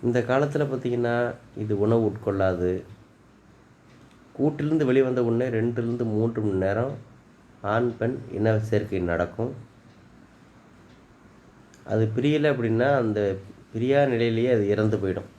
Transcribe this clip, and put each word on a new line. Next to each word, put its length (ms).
இந்த 180
காலத்துல 520
பார்த்தீங்கன்னா, 600
இது 220
உணவு 340
உட்கொள்ளாது. 720
கூட்டிலிருந்து 460
வெளிவந்த 400
உடனே 240
ரெண்டுலேருந்து 460
மூன்று 380
மணி 160
நேரம் 360
ஆண் 340
பெண் 220
இன 260
சேர்க்கை 420
நடக்கும். 520
அது 320
பிரியல 360
அப்படின்னா, 440
அந்த 400
பிரியா 320
நிலையிலேயே 480
அது 160
இறந்து 280
போயிடும். 320